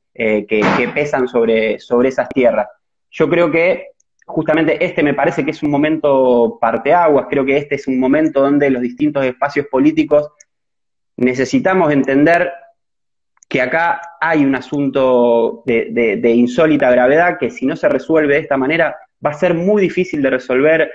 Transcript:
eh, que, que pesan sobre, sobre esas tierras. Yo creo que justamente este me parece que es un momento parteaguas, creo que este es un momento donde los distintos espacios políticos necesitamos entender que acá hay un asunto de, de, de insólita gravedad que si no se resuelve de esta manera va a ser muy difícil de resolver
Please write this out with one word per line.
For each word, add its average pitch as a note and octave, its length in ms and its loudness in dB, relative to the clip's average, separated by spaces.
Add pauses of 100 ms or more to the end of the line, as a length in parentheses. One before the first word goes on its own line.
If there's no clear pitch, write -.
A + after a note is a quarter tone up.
(140)
eh, G#2+ 340 -2
que, G#2+ 140 0 (160)
que B2 120 -2
pesan C#3 380 -2
sobre, A2+ 520 0
sobre B2 300 0
esas B2+ 200 -4
tierras. A#2 380 0 (420)
Yo - 180 0
creo E3+ 220 2
que E3 440 -2 (340)
justamente D#3+ 580 -2
este D#3+ 160 -4
me D3 140 0
parece D3 280 -2
que C#3+ 60 -2
es D3+ 140 -8
un D3 80 -2
momento C3+ 880 2
parteaguas, C3 680 2
creo C#3 160 0
que C3+ 120 0
este C#3+ 180 -4
es - 120 -10
un C3 120 -2
momento C#3+ 420 0
donde C#3+ 280 2
los B2 120 0
distintos C#3 440 -2
espacios C#3+ 460 -4
políticos D3 580 2 (880)
necesitamos C3+ 760 0
entender D3 600 2 (960)
que C3 120 0
acá E3 400 -2 (200)
hay D#3 240 2
un C3+ 80 2
asunto B2+ 1120 0
de, A#2 240 0
de, A2+ 280 0
de A#2+ 140 2
insólita C3 600 2
gravedad C#3+ 480 2
que A#2 100 -4
si - 160 -8
no D#3 100 -2
se D#3+ 140 -2
resuelve C#3+ 460 0
de D3+ 60 0
esta C#3+ 160 -4
manera D3+ 400 -2 (280)
va D3 60 0
a - 20 -10
ser F3 220 0
muy G3 260 0
difícil E3+ 400 -2
de C3+ 80 2
resolver C#3 640 0